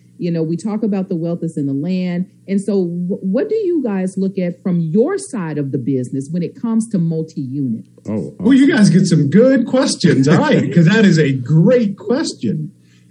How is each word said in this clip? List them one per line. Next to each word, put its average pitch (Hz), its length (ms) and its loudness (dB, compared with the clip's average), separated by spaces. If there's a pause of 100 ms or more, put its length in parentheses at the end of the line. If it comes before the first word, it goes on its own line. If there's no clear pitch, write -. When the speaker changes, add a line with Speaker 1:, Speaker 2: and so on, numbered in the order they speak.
(180)
Speaker 1:
You 170 120 -4
know, 165 120 -2
we 165 140 -2
talk 214 260 -6
about 196 280 -2
the 175 60 -4
wealth 170 260 -4
that's 160 160 -6
in 143 80 -2
the 135 80 -2
land. 180 560 -4 (180)
And 196 120 -2
so 196 240 -2
wh-, 175 380 -6
what 226 280 -2
do 427 40 -2
you 349 280 -2
guys 190 340 -4
look 190 220 -2
at 175 240 -4
from 175 180 0
your 220 380 0
side 160 400 -6
of 139 140 -4
the 139 60 -2
business 131 520 -4
when 175 120 -4
it - 180 -8
comes 226 300 -2
to 196 80 0
multi-unit? 147 840 -4 (240)
Speaker 2:
Oh, 104 300 -6
Speaker 3:
Well, 240 160 4
you 269 120 6
Speaker 2:
awesome. 330 100 2
Speaker 3:
guys 196 140 6
get 180 160 4
some 139 220 2
good 254 380 4
questions. 151 640 2
All 185 100 4
right, 240 340 0
Speaker 2:
<laughs> - 20 -6
Speaker 3:
'cause 165 120 6
that 208 180 4
is 160 140 4
a 139 140 2
great 180 640 2
question. 196 720 -4 (380)